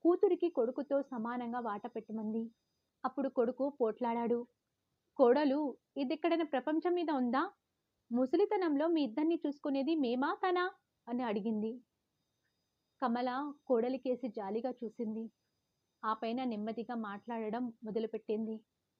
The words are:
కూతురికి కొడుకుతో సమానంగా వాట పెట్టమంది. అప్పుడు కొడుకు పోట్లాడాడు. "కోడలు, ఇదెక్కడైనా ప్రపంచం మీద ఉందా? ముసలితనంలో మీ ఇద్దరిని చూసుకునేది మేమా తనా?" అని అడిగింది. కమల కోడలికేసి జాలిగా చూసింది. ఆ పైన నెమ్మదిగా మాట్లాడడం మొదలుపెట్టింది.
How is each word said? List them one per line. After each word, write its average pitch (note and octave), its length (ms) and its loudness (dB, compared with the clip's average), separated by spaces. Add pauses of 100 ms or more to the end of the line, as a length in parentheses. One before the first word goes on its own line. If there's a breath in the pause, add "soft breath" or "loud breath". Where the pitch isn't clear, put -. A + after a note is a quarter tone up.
కూతురికి F4+ 460 4
కొడుకుతో C#4 540 0
సమానంగా A#3+ 580 -6
వాట G#3+ 260 -6
పెట్టమంది. A3 640 -4 (540)
అప్పుడు C4 240 -2
కొడుకు B3+ 400 0 (120)
పోట్లాడాడు. A#3 680 0 (680)
"కోడలు, C#4 600 6 (200)
ఇదెక్కడైనా D#4+ 480 0
ప్రపంచం D#4 500 0
మీద F4 160 0
ఉందా? C4 400 0 (640)
ముసలితనంలో E4 760 2
మీ E4 140 4
ఇద్దరిని D#4 440 0
చూసుకునేది C#4+ 480 0
మేమా C#4 400 0
తనా?" F4+ 360 0 (380)
అని B3 140 -2
అడిగింది. A3 580 -2 (1200)
కమల B3+ 520 -2 (120)
కోడలికేసి B3+ 640 0
జాలిగా A3 460 -4 (100)
చూసింది. A3 460 -6 (760)
ఆ A3 80 0
పైన A#3 320 -4
నెమ్మదిగా A3 500 -4
మాట్లాడడం A3+ 800 -6 (120)
మొదలుపెట్టింది. A3 760 -4 (400)